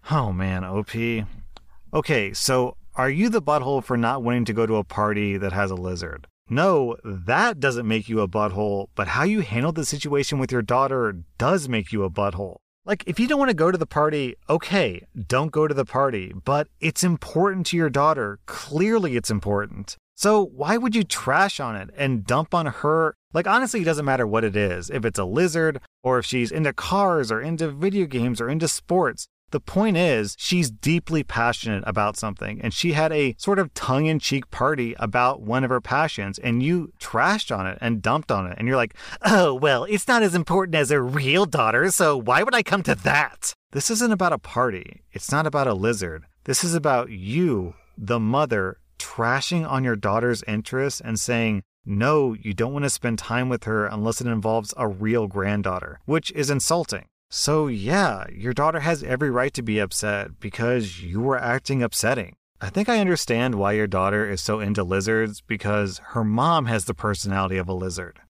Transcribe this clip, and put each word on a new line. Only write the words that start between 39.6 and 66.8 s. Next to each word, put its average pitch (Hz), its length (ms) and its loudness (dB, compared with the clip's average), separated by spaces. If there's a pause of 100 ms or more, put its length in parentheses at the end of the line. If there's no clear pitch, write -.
it's 208 200 -2
not 240 160 4
as 185 140 2
important 175 400 0
as 143 160 2
a 143 100 4
real 139 440 2
daughter, 135 460 2
so 151 260 4
why 123 260 4
would 247 120 0
I 226 60 4
come 190 220 0
to - 120 0
that?" - 580 0 (180)
This - 180 -2
isn't 226 220 2
about 180 220 2
a 135 40 -2
party. - 680 -4 (100)
It's - 180 -8
not 151 160 2
about 143 200 0
a 117 60 2
lizard. 95 520 -2 (180)
This 131 220 -2
is 170 100 0
about 131 360 2
you, 104 640 -2 (220)
the 117 220 -2
mother, 113 640 0 (180)
trashing 135 640 -2
on 131 200 -2
your 120 100 0
daughter's 110 480 0
interests 127 560 -4
and 110 180 -6
saying, 113 460 0 (220)
"No, 127 480 2
you 107 200 -6
don't 113 200 -2
wanna 143 160 -2
spend 117 280 -2
time 123 300 -2
with 123 160 -2
her 110 220 0
unless 107 340 -2
it 120 80 -4
involves 110 480 0
a 117 140 -2
real 107 380 0
granddaughter," 98 760 -2
which 156 300 -2
is 143 160 -2
insulting. 147 560 0 (240)
So 151 380 0
yeah, 120 640 0
your 117 220 -4
daughter 156 260 2
has 147 240 0
every 131 260 0
right 123 240 0
to 135 80 -6
be 110 180 0
upset 101 600 -4
because 110 640 -2
you 90 160 -2
were 131 180 2
acting 127 460 0
upsetting. 113 540 -2 (240)
I 98 80 -6
think 208 180 0
I 233 120 2
understand 127 560 2
why 98 180 2
your 107 120 2
daughter 101 400 2
is 101 140 -4
so 107 220 -2
into 101 200 0
lizards, 101 640 0
because 104 540 -2 (120)
her 113 120 -2
mom 127 440 2
has 113 180 0